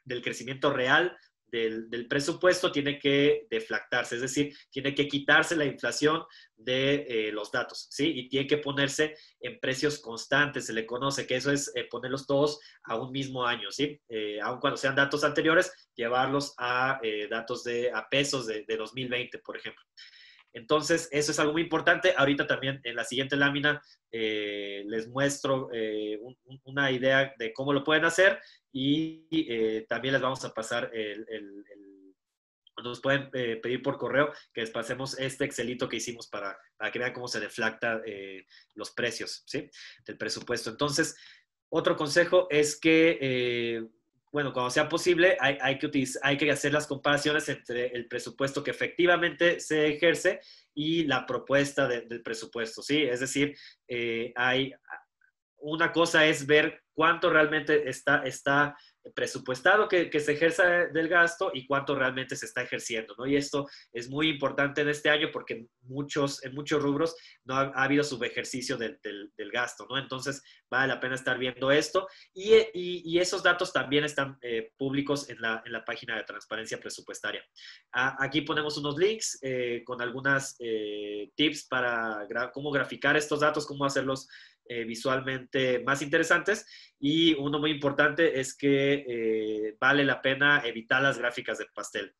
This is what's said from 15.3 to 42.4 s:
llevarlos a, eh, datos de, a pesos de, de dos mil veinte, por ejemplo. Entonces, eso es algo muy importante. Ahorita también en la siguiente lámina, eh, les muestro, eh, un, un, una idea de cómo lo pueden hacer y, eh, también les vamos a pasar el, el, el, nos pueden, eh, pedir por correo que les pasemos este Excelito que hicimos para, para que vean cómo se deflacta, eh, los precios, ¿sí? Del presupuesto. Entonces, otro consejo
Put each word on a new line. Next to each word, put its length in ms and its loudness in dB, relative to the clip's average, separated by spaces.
llevarlos 640 0
a, 440 0
eh, 280 -4
datos 340 -4
de, 300 0
a 160 -6
pesos 360 0
de, 220 -6
de 80 -2
dos 180 -6
mil 140 -6
veinte, 320 -6
por 160 -12
ejemplo. 300 -14
Entonces, 580 0
eso 200 2
es 80 0
algo 120 4
muy 100 2
importante. 560 2
Ahorita 300 4
también 360 -2
en 120 -8
la 80 -4
siguiente 320 -4
lámina, 460 2
eh, 760 -4
les 200 -4
muestro, 640 -2
eh, 480 -4
un, 160 -16
un, 180 -18
una 260 0
idea 480 2
de 160 -6
cómo 200 -2
lo 100 2
pueden 220 4
hacer 360 4
y, 600 -2
eh, 560 0
también 260 -2
les 80 2
vamos 240 -2
a 80 -12
pasar 400 -4
el, 360 -6
el, 340 -12
el, 420 -20
nos 180 -8
pueden, 320 0
eh, 240 -2
pedir 260 -4
por 160 -2
correo 320 2
que 100 -6
les 100 -6
pasemos 480 -6
este 260 -4
Excelito 420 -4
que 100 -6
hicimos 300 -10
para, 300 -8
para 160 -6
que 80 -6
vean 140 -4
cómo 140 -8
se 120 -4
deflacta, 680 -4
eh, 400 -12
los 180 -12
precios, 540 -6
¿sí? 240 -8
Del 120 -12
presupuesto. 540 -6
Entonces, 440 0
otro 260 2
consejo 540 4